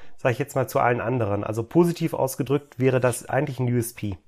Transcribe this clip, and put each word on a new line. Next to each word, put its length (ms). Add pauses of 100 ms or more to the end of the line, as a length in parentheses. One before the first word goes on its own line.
(180)
sag 140
ich 80
jetzt 160
mal, 120
zu 120
allen 220
anderen. 420
Also 180
positiv 540
ausgedrückt 640
wäre 200
das 300
eigentlich 300
ein 120
U 60
S 160
P, 240 (100)